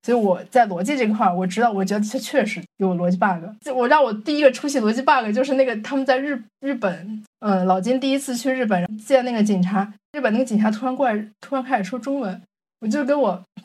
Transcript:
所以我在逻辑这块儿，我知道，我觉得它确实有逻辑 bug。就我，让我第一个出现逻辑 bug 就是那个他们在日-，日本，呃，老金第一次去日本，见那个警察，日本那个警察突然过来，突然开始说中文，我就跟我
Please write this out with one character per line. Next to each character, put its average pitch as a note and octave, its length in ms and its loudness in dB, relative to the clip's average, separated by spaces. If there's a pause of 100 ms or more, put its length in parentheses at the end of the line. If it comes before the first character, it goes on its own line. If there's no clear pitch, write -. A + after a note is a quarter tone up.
所 A#3+ 140 2
以 - 20 2
我 G3+ 280 2
在 A#3+ 200 4
逻 F3+ 160 -4
辑 C4+ 160 -2
这 B3 80 2
块 G#3+ 220 2
儿， F3 80 2
我 F#3 100 0
知 F#3 160 -2
道， A#3 100 4
我 G3 140 0
觉 G3 80 -2
得 G#3 100 0
它 A#3+ 140 -6
确 C4 260 0
实 G#3+ 160 -4 (180)
有 F#3 180 0
逻 F3+ 160 0
辑 F#3 60 2
bug。 F3 280 0 (160)
就 C#4 140 -8
我， B3 120 0
让 D4 160 6
我 A#3 80 0
第 D4 280 -4
一 - 20 2
个 C4+ 100 8
出 C#4+ 160 -6
现 C#4 140 0
逻 G#3+ 100 2
辑 B3+ 120 -2
bug B3+ 320 2
就 C4 80 0
是 C4+ 100 -2
那 C4+ 100 2
个 A#3+ 200 0
他 C4+ 120 -6
们 C4+ 80 0
在 C4 140 2
日-， C4+ 240 -4 (200)
日 C#4 120 -4
本， G#3+ 500 -6 (180)
呃， G3 240 0
老 F#3 140 2
金 B3 200 0
第 C4+ 100 -2
一 C#4 80 2
次 C#4 180 -6
去 C4 160 -2
日 C4 140 -2
本， F#3+ 320 -2
见 B3+ 260 2
那 B3 80 -4
个 A3 120 2
警 G3+ 180 2
察， G3 320 -2 (200)
日 D4 80 -6
本 A3 120 0
那 A#3 60 0
个 C4 40 2
警 A3 140 -2
察 G#3+ 140 2
突 B3+ 160 -4
然 B3+ 80 -2
过 C4+ 120 0
来， G#3+ 200 -2 (140)
突 - 120 -8
然 C4 100 -2
开 C4 140 0
始 G3 60 -2
说 A#3+ 160 -8
中 C#4 200 -4
文， F#3+ 220 -6 (380)
我 A3 80 -6
就 C#4 160 0
跟 C#4+ 160 2
我 G3 240 0 (220)